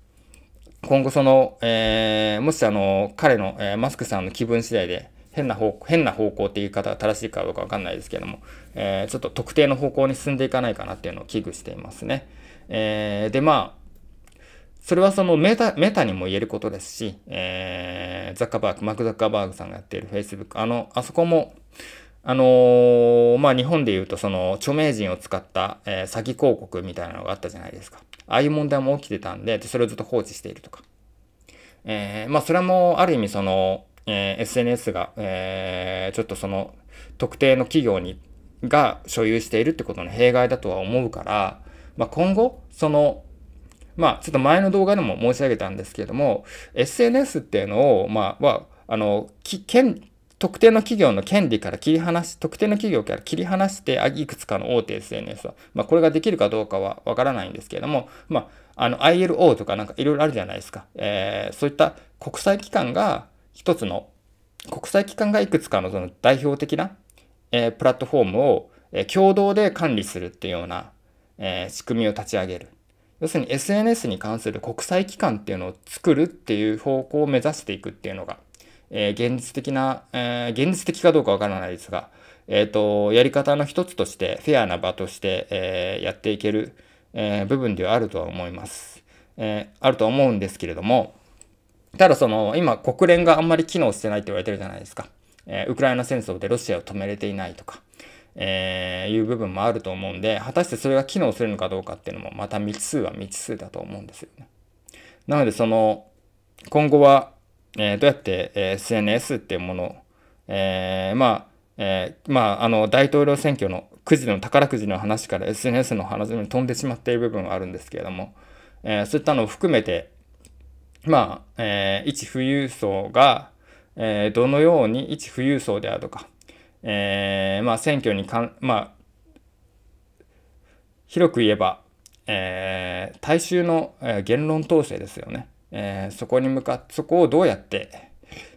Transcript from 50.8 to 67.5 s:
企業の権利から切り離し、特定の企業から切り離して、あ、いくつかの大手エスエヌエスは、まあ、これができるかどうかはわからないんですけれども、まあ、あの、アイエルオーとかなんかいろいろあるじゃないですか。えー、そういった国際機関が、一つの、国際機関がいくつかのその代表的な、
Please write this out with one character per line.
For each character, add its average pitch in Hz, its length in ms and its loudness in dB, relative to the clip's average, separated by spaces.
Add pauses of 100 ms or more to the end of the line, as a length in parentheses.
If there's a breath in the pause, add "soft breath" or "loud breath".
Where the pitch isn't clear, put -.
企 214 220 0
業 127 100 6
の 98 100 -2
権 185 280 2
利 110 100 0
か 90 100 -8
ら - 60 -8
切 - 160 0
り 160 60 6
離 170 260 0
し、 - 120 -14
特 - 200 -6
定 214 100 0
の 208 100 2
企 208 180 -2
業 107 100 0
か - 80 -6
ら - 80 -6
切 - 160 -6
り 175 80 -2
離 190 240 0
し 196 140 -10
て、 - 180 0
あ、 - 60 2
い 139 200 -2
く - 100 -12
つ - 100 -18
か 104 120 -2
の - 160 -2
大 117 80 2
手 - 120 -6
エ 50 80 -8
ス - 120 -12
エ 53 60 -6
ヌ - 120 -10
エ - 40 -14
ス - 100 -14
は、 - 80 -12 (200 soft breath)
ま 104 100 -2
あ、 - 20 -20
こ 160 100 4
れ 170 40 6
が 160 100 6
で 160 120 0
き 220 80 2
る 180 80 0
か 104 100 4
ど 110 140 -2
う 104 40 -6
か 98 140 -2
は 98 240 -6
わ 110 100 -2
か 123 100 2
ら 135 100 0
な 98 100 -6
い 92 60 -12
ん - 20 -14
で - 80 -14
す - 80 -20
け - 80 -10
れ 98 60 -8
ど 127 60 -6
も、 135 200 -2 (220 loud breath)
ま 143 180 -2 (260 soft breath)
あ、 - 100 -4
あ 117 40 2
の、 123 160 -4
ア 160 80 8
イ 180 80 4
エ 185 80 2
ル 170 100 0
オ 165 140 8
ー - 20 4
と 104 120 -10
か 98 100 -2
な 107 80 -6
ん - 20 -14
か - 120 -14
い 123 60 0
ろ 147 100 2
い - 20 -4
ろ 147 60 2
あ 156 40 4
る 147 60 0
じ 113 80 -4
ゃ 92 60 -6
な 98 80 -12
い - 20 -8
で 95 60 -10
す - 100 -20
か。 - 220 -16
え 101 580 -4
ー、 - 20 -14
そ 147 120 -2
う - 20 2
い 143 60 -6
っ - 20 -20
た 151 180 2 (240 soft breath)
国 - 200 -12
際 202 180 2
機 - 140 -12
関 135 240 -2
が、 180 320 0 (260)
一 - 220 0
つ - 100 -8
の、 90 240 -6 (640)
国 - 160 -12
際 202 180 2
機 196 100 -16
関 208 160 -2
が 208 120 2
い 196 40 -2
く 165 120 0
つ - 100 -6
か 95 140 0
の 92 80 -6
そ 95 100 -6
の 90 80 -8 (140)
代 131 200 4
表 139 160 -2
的 156 200 -4
な、 190 180 -6 (560 soft breath)